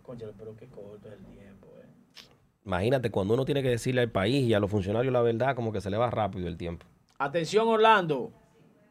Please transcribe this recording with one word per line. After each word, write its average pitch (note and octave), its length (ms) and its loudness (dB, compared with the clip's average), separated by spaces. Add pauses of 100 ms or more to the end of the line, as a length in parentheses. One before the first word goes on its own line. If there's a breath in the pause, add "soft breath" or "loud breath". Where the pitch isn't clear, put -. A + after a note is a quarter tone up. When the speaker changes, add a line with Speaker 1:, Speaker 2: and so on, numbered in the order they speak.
Speaker 1:
Cónchale, A2+ 340 -14
pero A2 220 -16
qué B2+ 80 -20
corto G#2 440 -20
es G#2+ 40 -18
el G2 120 -20
tiempo, G2 420 -20 (120)
eh. - 60 -20 (800)
Speaker 2:
Imagínate, G#2+ 460 0
cuando G2+ 240 2
uno C3 100 0
tiene C#3 160 -2
que C3 80 0
decirle B2 320 0
al A#2 80 0
país A#2+ 380 2
y A2+ 80 4
a G2+ 40 4
los G2+ 120 0
funcionarios G#2+ 420 0
la B2 80 4
verdad, A#2 340 2
como A#2 160 -4
que G2+ 80 -4
se F#2+ 120 -4
le G#2 60 -2
va A#2+ 120 2
rápido G2 380 -2
el E2+ 100 -6
tiempo. E2+ 300 -8 (320)
Speaker 1:
Atención, E3+ 480 0
Orlando. G#3 640 4 (600)